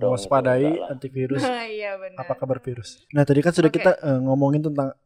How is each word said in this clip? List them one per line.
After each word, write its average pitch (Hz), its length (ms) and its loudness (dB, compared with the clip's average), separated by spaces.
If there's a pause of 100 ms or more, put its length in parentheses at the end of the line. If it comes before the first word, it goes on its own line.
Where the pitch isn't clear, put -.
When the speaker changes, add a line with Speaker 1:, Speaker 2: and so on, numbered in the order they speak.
(100)
Speaker 1:
gitu, - 40 2
Speaker 2:
Mewaspadai 131 540 2
Speaker 1:
nggak 160 100 0
lah. - 120 -8
Speaker 2:
antivirus. 135 500 -4
Speaker 3:
<laughs> 262 100 0
Nah, 240 140 -6
iya 208 320 -8
benar. 185 220 -14
Speaker 2:
Apa 175 160 -6
kabar 131 260 -4
virus? - 500 -14
Nah, 143 140 4
tadi 139 160 4
kan 170 120 2
sudah 160 160 4
Speaker 3:
Oke. 156 120 2
Speaker 2:
kita, 185 180 4
eh, 135 220 0
ngomongin 139 420 2
tentang 143 300 -2 (140)